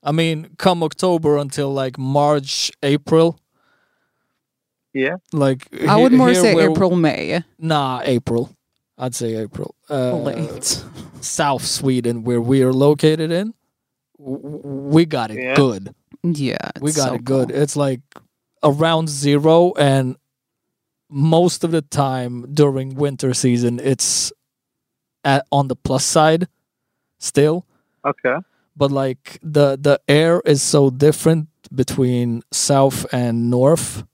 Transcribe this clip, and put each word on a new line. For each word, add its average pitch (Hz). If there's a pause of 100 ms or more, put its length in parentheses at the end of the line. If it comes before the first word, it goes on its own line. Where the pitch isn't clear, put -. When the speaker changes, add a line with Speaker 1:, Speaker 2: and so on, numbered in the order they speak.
Speaker 1:
I 143
mean, 160
come 175
October 160
until, 139
like, 131
March, 139 (120)
April. 160 (1500)
Speaker 2:
Yeah. 139 (180)
Speaker 1:
Like, 135 (160)
Speaker 3:
I 190
would 254
Speaker 1:
he-, 254
Speaker 3:
more 254
Speaker 1:
here -
Speaker 3:
say 190
Speaker 1:
where 160
Speaker 3:
April, 175
May. 160 (160)
Speaker 1:
Nah, 143
April. 120 (480)
I'd 127
say 113
April. - (140)
Uh, 127
Speaker 3:
Late. - (380)
Speaker 1:
South 143
Sweden, 120
where 120
we 131
are 131
located 156
in, 202 (640)
w-, 139
w-, 147
we 139
got 127
it 110
Speaker 2:
Yeah. 127
Speaker 1:
good. 110 (300)
Speaker 3:
Yeah, 147 (240)
Speaker 1:
We 147
Speaker 3:
it's 156
Speaker 1:
got 135
Speaker 3:
so 139
Speaker 1:
it 117
good. 131
Speaker 3:
cool. -
Speaker 1:
It's, 143
like, 135 (640)
around 160
zero, 147
and 135 (960)
most 160
of 170
the 160
time 127
during 135
winter 135
season, 120
it's - (920)
at, 139
on 139
the 127
plus 131
side 160 (720)
still. 156 (400)
Speaker 2:
Okay. 135 (400)
Speaker 1:
But, 143
like, 135
the, 143
the 143
air 165
is 143
so 143
different 151 (240)
between 123 (100)
south 139
and 120
north. 131 (100)